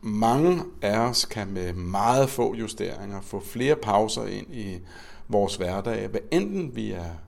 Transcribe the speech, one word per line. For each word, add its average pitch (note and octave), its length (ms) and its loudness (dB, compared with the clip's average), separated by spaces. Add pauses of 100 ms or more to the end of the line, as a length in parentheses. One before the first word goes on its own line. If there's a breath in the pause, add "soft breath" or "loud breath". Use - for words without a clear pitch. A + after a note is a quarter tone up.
Mange A#2+ 600 4 (180)
af G#2 160 2
os A#2+ 280 2
kan G#2 220 -6
med F#2 260 -4
meget G2+ 560 4
få A#2+ 260 0
justeringer G2+ 680 -6
få G2 180 -6
flere C3 360 2
pauser G#2+ 500 2
ind G2+ 280 -8
i G2+ 260 -6 (480 loud breath)
vores G2+ 280 4
hverdag, G2+ 520 -2
hvad G#2 120 -2 (120)
enten F#3 440 0
vi G#2+ 160 -4
er F2 180 -6 (180)